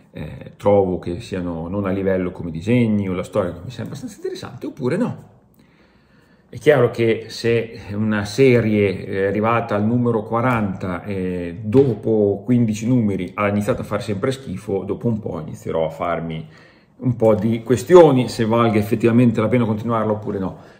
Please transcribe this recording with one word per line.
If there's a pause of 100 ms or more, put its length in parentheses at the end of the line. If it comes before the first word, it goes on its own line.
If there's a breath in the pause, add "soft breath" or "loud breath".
(120)
eh,
trovo
che
siano
non
a
livello
come
disegni
o
la
storia
non
mi
sembra
abbastanza
interessante,
oppure
no. (1200 soft breath)
È
chiaro
che
se (120)
una
serie
è
arrivata
al
numero
quaranta
e
dopo
quindici
numeri
ha
iniziato
a
far
sempre
schifo,
dopo
un
po'
inizierò
a
farmi (480 loud breath)
un
po'
di
questioni
se
valga
effettivamente
la
pena
continuarla
oppure
no. (220 loud breath)